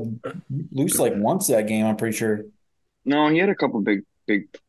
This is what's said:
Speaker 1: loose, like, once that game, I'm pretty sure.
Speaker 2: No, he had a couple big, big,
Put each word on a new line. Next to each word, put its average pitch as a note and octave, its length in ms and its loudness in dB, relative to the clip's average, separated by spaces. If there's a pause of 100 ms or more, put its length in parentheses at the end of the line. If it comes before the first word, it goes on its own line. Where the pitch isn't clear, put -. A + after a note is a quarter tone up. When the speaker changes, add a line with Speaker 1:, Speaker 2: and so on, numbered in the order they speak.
(720)
Speaker 1:
loose, C#3+ 280 0
like, A#2 160 2
once A#2+ 320 0
that A2 200 2
game, A2 180 0
I'm G#2+ 120 0
pretty A2 180 -2
sure. G#2+ 300 -2 (600)
Speaker 2:
No, D3 240 2
he D#3 100 4
had G3 100 4
a G3 60 0
couple - 260 0
big, G2+ 220 0 (240)
big, G2+ 200 0 (220)